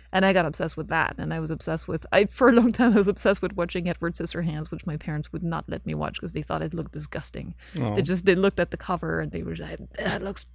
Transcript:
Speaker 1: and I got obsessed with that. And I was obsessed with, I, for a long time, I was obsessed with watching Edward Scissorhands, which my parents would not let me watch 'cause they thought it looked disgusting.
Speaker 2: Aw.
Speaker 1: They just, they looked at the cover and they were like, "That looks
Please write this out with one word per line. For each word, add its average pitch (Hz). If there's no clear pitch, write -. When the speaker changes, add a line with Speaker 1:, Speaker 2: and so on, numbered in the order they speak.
Speaker 1:
and 190
I 196
got 180
obsessed 160
with 160
that. 160
And 151
I 160
was 160
obsessed 160
with, 165
I, 202
for 247
a -
long 233
time, 233
I 202
was 196
obsessed 202
with 185
watching 175
Edward 170
Scissorhands, 160
which -
my 156
parents 151
would 160
not 160
let -
me 156
watch 151
'cause 165
they 156
thought 160
it 160
looked 160
disgusting. -
Speaker 2:
Aw. 107
Speaker 1:
They 104
just, 175
they 185
looked 190
at 175
the -
cover 160
and 156
they 165
were 165
like, -
"That -
looks -